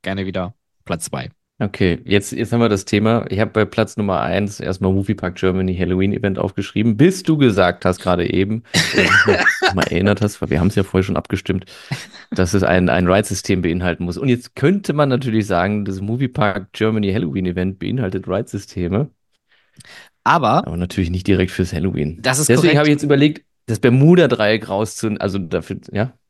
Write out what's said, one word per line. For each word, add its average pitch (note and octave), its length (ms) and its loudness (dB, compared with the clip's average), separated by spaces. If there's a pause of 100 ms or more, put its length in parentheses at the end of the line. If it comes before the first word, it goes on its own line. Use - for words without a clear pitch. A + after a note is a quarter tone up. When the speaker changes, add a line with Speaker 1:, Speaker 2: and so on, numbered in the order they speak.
Speaker 1:
Gerne F#2+ 240 -6
wieder. F#2 280 -6 (300)
Platz E2+ 220 -8
zwei. - 240 -10 (300)
Speaker 2:
Okay, G2 440 0
jetzt, - 260 0
jetzt G#2+ 220 -4
haben A#2 80 2
wir A#2 80 4
das G2+ 160 0
Thema. A2 460 0
Ich G2 100 -2
hab A2 120 0
bei G#2+ 120 2
Platz G#2+ 320 -2
Nummer G2 240 0
eins G2 400 -2
erstmal F#2+ 320 0
Movie G2 220 0
Park F2+ 200 -6
Germany F#2 420 0
Halloween F#2 360 0
Event G2 260 -2
aufgeschrieben, G#2 580 -2
bis F#3 280 2
du D#3+ 120 2
gesagt G2 480 2
hast, F2+ 160 0
gerade F2 320 0
eben, G#2 360 0
<laughs> - 260 -2
äh, - 800 2
mal F#2 140 0
erinnert G2 320 0
hast, G#2 200 -2
weil - 100 -6
wir D2+ 100 2
haben's F#2+ 160 2
ja G2 80 2
vorher F#2 180 0
schon F#2+ 140 -4
abgestimmt, - 480 -4 (680)
dass F2+ 240 0
es F#2+ 80 4
ein, F2+ 260 4
ein F2 200 2
Ride-System F#2+ 540 0
beinhalten F2 420 -2
muss. F2 140 -6
Und C#3 100 -2
jetzt A#2+ 260 -2
könnte F3+ 380 0
man D3 160 2
natürlich A2+ 400 0
sagen, G2+ 360 0
das F#2+ 160 -6
Movie A#2+ 280 -4
Park G2+ 460 -2
Germany G#2+ 380 0
Halloween F2+ 340 -2
Event F2+ 340 -4
beinhaltet G2 480 -4
Ride-Systeme. G2 840 -4 (1120)
Speaker 1:
Aber C#3+ 420 2
Speaker 2:
Aber D#2+ 120 -8
natürlich F2+ 340 -2
nicht F#2 160 -4
direkt F#2 240 2
fürs F#2 220 -4
Halloween. E2 500 -4
Speaker 1:
Das B2+ 160 0
ist D3+ 100 0
Speaker 2:
Deswegen B2 120 6
Speaker 1:
korrekt. D3+ 180 4
Speaker 2:
habe D3+ 100 4
ich D3 40 4
jetzt D3 100 0
überlegt, D3 420 2 (220)
das A2 140 -4
Bermuda-Dreieck B2 880 4
rauszu-, G#2 500 -4
also G2 200 -2
dafür, E2+ 400 -6 (120)
ja? A#2 220 -2 (180)